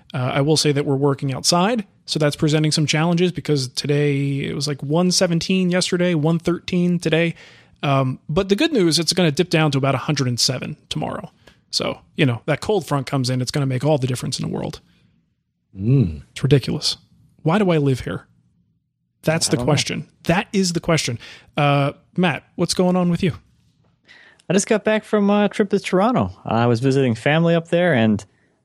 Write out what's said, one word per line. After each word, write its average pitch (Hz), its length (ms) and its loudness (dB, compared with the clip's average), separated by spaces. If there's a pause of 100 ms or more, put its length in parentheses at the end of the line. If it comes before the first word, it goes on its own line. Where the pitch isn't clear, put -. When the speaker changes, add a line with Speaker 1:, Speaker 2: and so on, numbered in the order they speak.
(120)
Speaker 1:
Uh, 131 220 -4
I 143 60 0
will 151 160 2
say 147 160 2
that 143 120 0
we're 143 120 0
working 135 360 0
outside, 190 540 0 (200)
so - 120 -4
that's 147 180 0
presenting 156 360 0
some 156 140 0
challenges 170 440 2
because 143 380 -2
today 139 720 0
it 165 160 -6
was, 139 100 -6
like, 147 160 -6
one 170 300 2
seventeen 180 580 0
yesterday, 175 440 0
one 160 260 2
thirteen 175 580 0
today. 165 380 0 (480)
Um, 135 340 0 (120)
but 190 180 0
the 196 80 4
good 330 160 0
news, 170 260 2
it's 165 140 -2
gonna 175 180 2
dip 170 200 0
down 156 220 2
to 139 60 0
about 135 160 0
a 131 40 -2
hundred 143 280 -2
and 120 140 -2
seven - 360 -4 (120)
tomorrow. - 420 -8 (400)
So, - 280 -4 (180)
you 160 80 2
know, 120 220 0
that 147 160 -2
cold 202 240 -2
front 139 200 -4
comes 131 220 -2
in, 127 140 -2
it's 123 80 -8
gonna 143 160 -2
make 127 180 -2
all 147 140 2
the 127 80 -2
difference 127 320 -6
in - 100 -6
the - 40 -6
world. - 280 -8 (960)
Speaker 2:
Mm. 98 520 2
Speaker 1:
It's - 120 -16
ridiculous. 143 540 0 (460)
Why 165 160 2
do 196 120 2
I 165 60 4
live 139 240 2
here? - 260 -10 (960)
That's 160 260 0
Speaker 3:
I - 20 -10
Speaker 1:
the 160 60 0
Speaker 3:
don't 131 100 -2
know. 156 60 2
Speaker 1:
question. - 360 -2 (160)
That 175 280 0
is 190 200 0
the 165 80 -4
question. 143 380 -2 (400)
Uh, 143 340 2 (240)
Matt, 175 280 0 (100)
what's 170 200 -2
going 180 220 2
on 175 140 2
with 170 120 -2
you? 170 100 0 (1160)
Speaker 3:
I 165 60 0
just 196 140 0
got 214 160 0
back 214 200 0
from 208 240 0
a 208 220 2
trip 202 200 -2
to 196 100 0
Toronto. 185 500 0 (140)
I 117 220 2
was 117 140 2
visiting 131 340 2
family 165 400 2
up 165 140 -2
there, 175 240 2
and 110 320 2 (400)